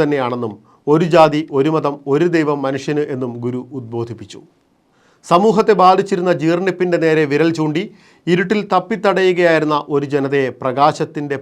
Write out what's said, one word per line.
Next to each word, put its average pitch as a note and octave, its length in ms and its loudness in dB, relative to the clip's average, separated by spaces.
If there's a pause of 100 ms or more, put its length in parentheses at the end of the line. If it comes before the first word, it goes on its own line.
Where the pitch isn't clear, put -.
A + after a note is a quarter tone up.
തന്നെയാണെന്നും B2 520 -2 (400)
ഒരു D#3+ 220 4
ജാതി, D#3 260 6 (180)
ഒരു C#3+ 180 2
മതം, C#3+ 180 -2 (180)
ഒരു D3+ 140 2 (100)
ദൈവം, D3 300 0
മനുഷ്യന് C#3+ 380 -4 (100)
എന്നും B2+ 180 -6 (120)
ഗുരു B2 160 -6 (180)
ഉദ്ബോധിപ്പിച്ചു. A2+ 640 -10 (880)
സമൂഹത്തെ G#3+ 520 4
ബാധിച്ചിരുന്ന F#3 580 2
ജീർണിപ്പിൻ്റെ F3 640 0
നേരെ D#3+ 260 2
വിരൽ D#3 280 2
ചൂണ്ടി D#3 240 -2 (500)
ഇരുട്ടിൽ G3 280 0 (120)
തപ്പിത്തടയുകയായിരുന്ന F3+ 1040 2 (180)
ഒരു C#3+ 200 -2
ജനതയെ C#3 340 0 (140)
പ്രകാശത്തിൻ്റെ C#3+ 800 -2